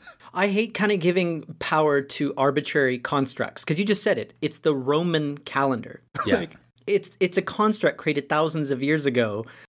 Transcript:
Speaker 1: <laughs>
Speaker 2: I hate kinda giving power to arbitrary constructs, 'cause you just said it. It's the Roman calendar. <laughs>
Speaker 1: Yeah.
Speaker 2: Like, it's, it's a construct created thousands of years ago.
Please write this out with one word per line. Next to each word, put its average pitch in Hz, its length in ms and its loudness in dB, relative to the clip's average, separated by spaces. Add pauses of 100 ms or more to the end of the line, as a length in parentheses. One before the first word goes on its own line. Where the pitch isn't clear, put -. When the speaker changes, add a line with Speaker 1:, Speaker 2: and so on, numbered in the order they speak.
(160)
Speaker 1:
<laughs> - 180 -20
Speaker 2:
I 196 140 2
hate 220 260 0
kinda 208 240 2
giving 170 600 0
power 151 440 2
to 139 340 -4
arbitrary 135 640 2
constructs, - 680 -2
'cause 151 140 0
you 202 80 0
just 202 180 0
said 202 140 2
it. - 240 -8
It's 151 160 -4
the 156 180 2
Roman 147 640 0
calendar. 135 640 -2 (120)
<laughs> - 120 -6
Speaker 1:
Yeah. 247 100 4
Speaker 2:
Like, 175 200 -8 (300)
it's, 196 320 0
it's 180 180 0
a 196 60 2
construct 208 560 0
created 147 300 -2
thousands 156 420 0
of 131 100 -2
years 143 260 0
ago. 113 380 0 (320)